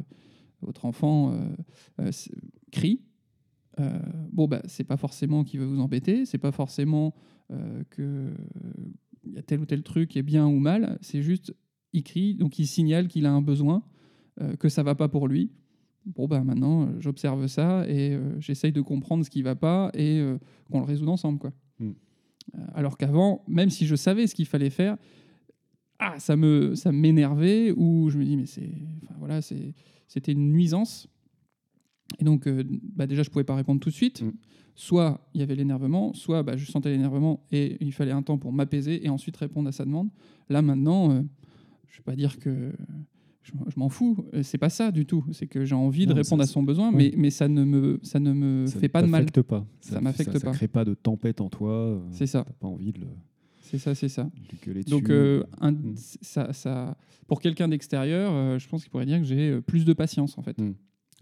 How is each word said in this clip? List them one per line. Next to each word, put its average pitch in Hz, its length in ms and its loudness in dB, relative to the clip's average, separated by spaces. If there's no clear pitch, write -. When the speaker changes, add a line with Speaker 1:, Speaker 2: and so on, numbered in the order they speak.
Speaker 1:
votre - 240 -10
enfant, 143 460 2
euh, 117 40 -2
euh, - 80 -2
s-, - 220 -10
crie. 214 300 0
Euh, 139 200 -2
bon, 156 160 2
bah, - 160 -4
c'est - 200 -10
pas 139 120 -4
forcément 147 480 -2
qu'il 139 160 -10
veut 131 60 -4
vous 139 140 -2
embêter, 139 440 0
c'est - 140 -4
pas 143 140 -2
forcément, 151 600 -2
euh, 113 380 -8
que, - 120 -10
euh, 143 300 -8
y - 120 -14
a - 40 -12
tel 151 180 -2
ou 151 60 -6
tel 147 160 -2
truc 165 260 -2
qui - 100 -4
est 135 40 0
bien 151 260 4
ou 143 100 4
mal, 175 440 2
c'est - 200 -6
juste, 175 320 -2
il 156 100 0
crie, 196 320 -2
donc - 240 -2
il 156 80 2
signale 160 420 2
qu'il 151 180 0
a 143 60 4
un 143 100 4
besoin, 147 400 2
euh, 143 160 -4
que 156 140 2
ça 151 120 0
va 143 120 2
pas 151 140 0
pour 139 200 0
lui. 135 220 0
Bon, 160 200 -4
bah, 147 160 0
maintenant, 131 420 2
euh, - 20 0
j'observe 139 480 -2
ça 170 400 0
et, 143 280 0
euh, 139 260 -4
j'essaye 151 320 -2
de 143 80 0
comprendre 143 440 0
ce - 60 -10
qui 139 120 -2
va 131 120 0
pas 175 380 0
et, 156 260 2
euh, 135 200 0
qu'on 139 100 0
le 127 60 -2
résout 147 220 -2
ensemble, 156 300 0
quoi. 139 140 -8
Speaker 2:
Mm. 110 120 -6
Speaker 1:
Euh, - 20 -14
alors 143 220 -2
qu'avant, 170 500 2
même 175 240 4
si - 160 0
je 151 80 2
savais 196 320 2
ce - 80 -2
qu'il 156 120 -2
fallait 143 240 0
faire, 196 260 0
ah, 185 200 -6
ça 151 180 2
me, 147 380 4
ça - 180 0
m'énervait 156 840 4
ou 165 340 4
je 143 80 0
me 139 60 2
dis, 143 120 2
mais 131 100 0
c'est, 151 260 -10
enfin, - 140 -18
voilà, 151 240 -4
c'est, 139 320 -10
c'était 139 240 -4
une 143 200 2
nuisance. 175 540 2
Et 151 60 0
donc, 147 220 4
euh, 131 180 0
bah, 139 120 -2
déjà, 139 160 0
je 143 80 -4
pouvais 143 140 0
pas 139 100 -4
répondre 139 260 0
tout 165 100 -4
de - 40 -4
suite. - 280 -2
Speaker 2:
Mm. 110 100 -4
Speaker 1:
Soit 170 600 0
il 165 60 -2
y - 20 0
avait 139 140 -2
l'énervement, 139 580 0
soit, 165 280 -2
bah, 127 140 -4
je 139 80 -6
sentais 143 260 -2
l'énervement 139 640 0
et 143 320 0
il 139 80 -2
fallait 135 200 -2
un 139 100 0
temps 147 160 0
pour 127 140 -8
m'apaiser 143 520 -2
et 151 60 -2
ensuite 143 260 -6
répondre 147 320 -4
à 135 40 -4
sa 139 120 -6
demande. 156 240 -2
Là, 143 140 2
maintenant, 151 500 4
euh, 131 100 2
je - 100 -20
vais - 40 -20
pas 131 140 -6
dire 139 220 -2
que 135 340 -6
je, - 100 -20
je 143 100 -8
m'en 135 120 0
fous. 226 420 0
Euh, 147 100 -2
c'est - 160 -4
pas 160 120 2
ça 226 200 0
du 156 140 2
tout. 151 280 0
C'est 156 140 -8
que 135 200 -4
j'ai 139 80 0
envie 135 320 2
de - 40 4
Speaker 2:
Non, 139 60 4
mais 147 60 4
Speaker 1:
répondre 147 200 4
Speaker 2:
ça, 135 60 4
Speaker 1:
à - 40 -8
son 143 100 2
besoin, 160 280 2
Speaker 2:
oui. 139 220 8
Speaker 1:
mais, - 40 -4
mais 147 140 4
ça 143 180 0
ne 147 160 4
me, 139 380 4
ça - 180 -2
ne 143 120 2
me 135 340 2
Speaker 2:
Ça 127 120 -4
Speaker 1:
fait 143 80 2
Speaker 2:
ne 139 60 0
Speaker 1:
pas 165 100 4
de 175 60 6
mal. 160 180 4
Speaker 2:
t'affecte 139 220 4
pas. 104 180 -2
Speaker 1:
Ça - 140 -10
Speaker 2:
Ça, - 60 -2
Speaker 1:
m'affecte 135 320 -2
Speaker 2:
ça, 147 60 2
ça - 80 -4
Speaker 1:
pas. 131 60 -4
Speaker 2:
crée 110 160 -2
pas 117 180 2
de 101 80 -2
tempête 113 480 -2
en 92 80 -6
toi, 107 220 -4
euh, 113 280 -2
Speaker 1:
C'est 90 140 -4
ça. 131 200 -2
Speaker 2:
t'as - 80 -14
pas 90 140 -10
envie 92 240 -6
de 92 80 -10
le, - 60 -12
Speaker 1:
C'est - 180 -8
ça, 143 160 -2
c'est 139 140 -2
ça. 131 160 -6
Speaker 2:
de - 260 -12
lui - 140 -16
gueuler 95 200 -6
Speaker 1:
Donc, 143 180 0
Speaker 2:
dessus. 110 100 2
Speaker 1:
euh, 139 300 6
un, 147 120 4
Speaker 2:
Mm. 147 240 -4
Speaker 1:
ça, - 580 -8
ça, 131 420 -6
pour - 140 0
quelqu'un 170 280 0
d'extérieur, 156 640 -2
euh, 135 260 0
je 131 100 -12
pense 160 140 -6
qu'il - 80 -20
pourrait 127 160 -4
dire 151 120 2
que 165 60 0
j'ai, 139 260 2
euh, 123 100 0
plus 160 240 2
de 165 80 6
patience, 151 460 0
en 127 40 -10
fait. - 160 -10
Speaker 2:
Mm. 104 160 -2